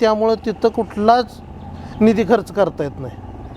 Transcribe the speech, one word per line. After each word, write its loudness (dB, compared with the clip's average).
त्यामुळं 4
तिथं -2
कुठलाच 2
निधी 6
खर्च 2
करता 0
येत -6
नाही -10